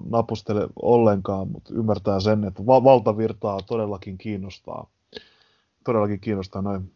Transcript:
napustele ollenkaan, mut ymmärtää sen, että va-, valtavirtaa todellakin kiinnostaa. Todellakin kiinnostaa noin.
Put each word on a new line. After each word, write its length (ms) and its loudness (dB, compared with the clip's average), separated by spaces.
napustele 580 -2
ollenkaan, 720 2
mut 200 -12
ymmärtää 480 0
sen, 240 2
että 220 -8
va-, 180 6
valtavirtaa 840 2
todellakin 500 -6
kiinnostaa. 720 -10
Todellakin 360 0
kiinnostaa 420 -4
noin. 340 -6